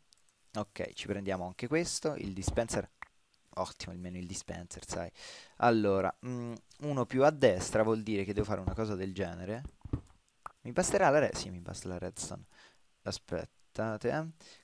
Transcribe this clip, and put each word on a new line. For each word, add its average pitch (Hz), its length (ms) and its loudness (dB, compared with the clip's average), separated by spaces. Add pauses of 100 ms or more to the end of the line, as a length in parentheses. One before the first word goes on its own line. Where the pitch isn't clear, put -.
(540)
Ok, 101 400 -6
ci - 120 -10
prendiamo 95 400 -4
anche 92 200 -8
questo, 156 480 0
il - 180 -6
dispenser 95 560 -2 (640)
ottimo, - 380 -6
almeno 90 240 -10
il 90 100 -8
dispenser, 87 640 -12
sai. 87 220 -6 (460)
Allora, 101 580 6 (120)
mm, 120 280 -6 (260)
uno 143 240 0
più 127 200 4
a 151 60 10
destra 120 520 4
vuol 110 200 4
dire 101 220 0
che 101 80 -4
devo 104 140 2
fare 101 140 -2
una 92 140 -2
cosa 107 200 -2
del 95 180 -4
genere. 92 500 -4 (1000)
Mi 120 100 -10
basterà 180 380 4
la 143 80 8
re-, 135 160 4
sì, - 160 -6
mi 90 100 -10
basta 90 280 -10
la 90 100 -6
redstone. - 460 -8 (580)
Aspettate, - 1080 -4
eh. 156 160 0 (380)